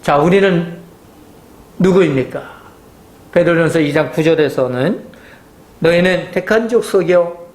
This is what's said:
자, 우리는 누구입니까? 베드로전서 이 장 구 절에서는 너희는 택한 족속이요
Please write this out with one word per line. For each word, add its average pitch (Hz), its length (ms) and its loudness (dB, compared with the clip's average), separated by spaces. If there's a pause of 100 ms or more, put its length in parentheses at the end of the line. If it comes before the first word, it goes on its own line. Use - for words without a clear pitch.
자, 151 160 0
우리는 170 600 2 (1000)
누구입니까? 170 640 0 (920)
베드로전서 165 480 2
이 147 100 -2
장 147 220 -2
구 160 100 -2
절에서는 139 800 0 (760)
너희는 175 520 0
택한 220 380 -2
족속이요 175 680 0 (180)